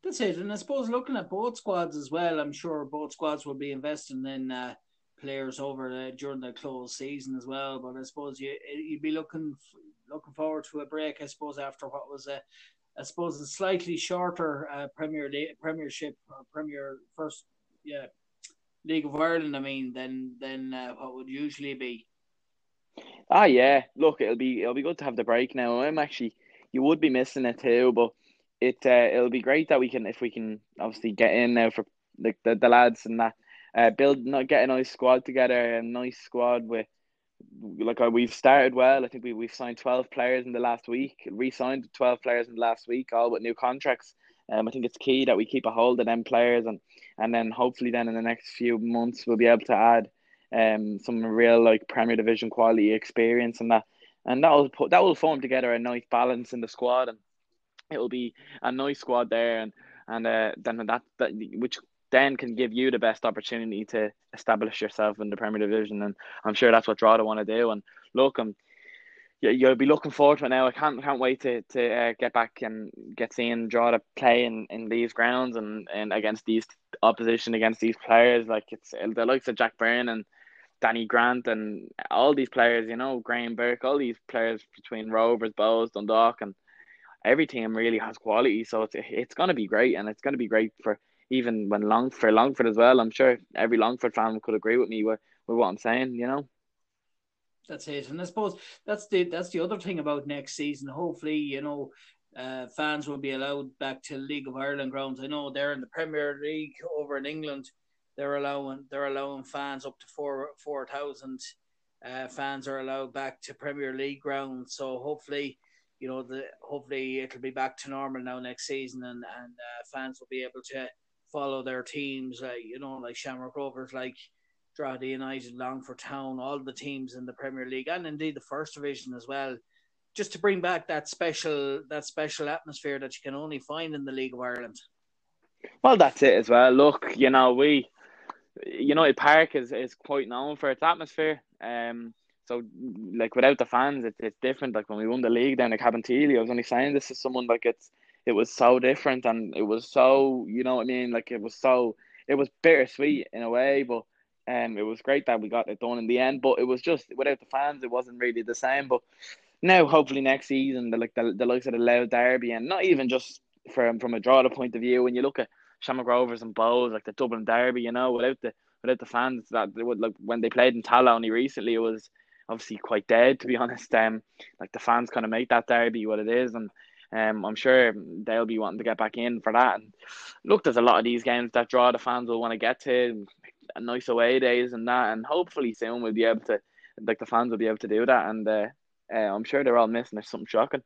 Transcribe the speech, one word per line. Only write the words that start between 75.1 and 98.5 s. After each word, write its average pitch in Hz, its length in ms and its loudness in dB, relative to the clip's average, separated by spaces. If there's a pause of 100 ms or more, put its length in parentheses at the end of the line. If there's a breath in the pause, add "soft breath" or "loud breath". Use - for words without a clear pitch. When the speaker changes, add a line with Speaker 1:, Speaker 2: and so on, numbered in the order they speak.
Speaker 2:
grounds 123 420 0
and, 107 360 -8
and 104 220 -4
against 107 320 -2
these 113 220 0 (340)
opposition, 113 540 2
against 113 240 2
these 113 160 0 (100)
players. 117 420 6
Like, 110 200 -4
it's, - 260 -18
uh, 98 220 -6
the 117 100 0
likes 127 220 0
of 117 80 -4
Jack 113 240 -2
Byrne 120 300 0
and 110 160 -6 (560 soft breath)
Danny 113 240 0
Grant 120 400 2
and 107 460 -4 (180)
all 131 240 4
these 135 160 0
players, 117 400 2
you 117 60 -6
know, 131 240 -4
Graham 117 340 -4
Burke, 120 300 -2
all 143 160 0
these 120 180 -4 (100)
players 113 380 -2 (100)
between 110 360 -12
Rovers, 113 420 2
Bohs, 113 380 2
Dundalk, 110 500 2
and 101 140 -10 (680 soft breath)
every 143 220 4
team 113 320 -6
really 113 220 0
has 107 180 -8
quality. 113 460 2
So 110 180 -4
it's, - 160 -6
it's - 380 -8
gonna 180 180 0
be 110 140 -4
great, 110 280 2
and 104 140 -6
it's 107 120 -12
gonna 139 160 -4
be 120 100 -2
great 110 260 2 (100)
for 107 140 -2 (320)
even 117 400 0
when 104 140 0
Long-, 113 260 2
for 113 220 2
Longford 120 340 4
as 107 120 0
well. 127 220 8
I'm 113 120 0
sure 127 260 4 (180)
every 113 220 2
Longford 117 380 0
fan 110 260 -2
could 110 140 -4
agree 110 220 0
with 120 120 0
me 110 140 -4
with, 110 160 -2 (260)
with 117 120 -2
what 117 100 4
I'm 104 100 -4
saying, 123 380 -2
you 120 100 -6
know? 139 240 -6 (1200)
Speaker 1:
That's - 180 -16
it. 139 220 -10
And 156 100 -10
I 185 60 -8
suppose 208 320 -6 (280 loud breath)